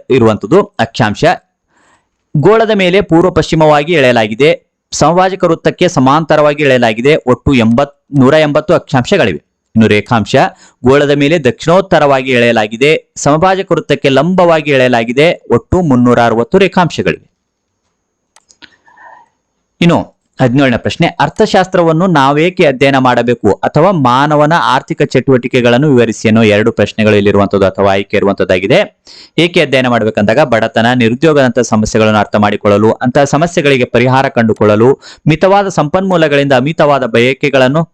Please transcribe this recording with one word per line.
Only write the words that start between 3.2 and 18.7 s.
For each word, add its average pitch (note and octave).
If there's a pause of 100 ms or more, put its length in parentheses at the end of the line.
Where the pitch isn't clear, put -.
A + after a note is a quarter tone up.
ಪಶ್ಚಿಮವಾಗಿ D#3
ಎಳೆಯಲಾಗಿದೆ. B2 (260)
ಸಮಭಾಜಕ F#3
ವೃತ್ತಕ್ಕೆ E3
ಸಮಾಂತರವಾಗಿ D3+
ಎಳೆಯಲಾಗಿದೆ. B2
ಒಟ್ಟು B2
ಎಂಬತ್, A#2 (100)
ನೂರ C3+
ಎಂಬತ್ತು D#3
ಅಕ್ಷಾಂಶಗಳಿವೆ. C3 (340)
ಇನ್ನು A2
ರೇಖಾಂಶ, G#2 (480)
ಗೋಳದ C#3
ಮೇಲೆ D3
ದಕ್ಷಿಣೋತ್ತರವಾಗಿ D3+
ಎಳೆಯಲಾಗಿದೆ. A#2+
ಸಮಭಾಜಕ F#3
ವೃತ್ತಕ್ಕೆ D3+
ಲಂಬವಾಗಿ D#3+
ಎಳೆಯಲಾಗಿದೆ. B2+
ಒಟ್ಟು D#3+
ಮುನ್ನೂರ B2
ಅರವತ್ತು A#2
ರೇಖಾಂಶಗಳಿವೆ. F3+ (2500)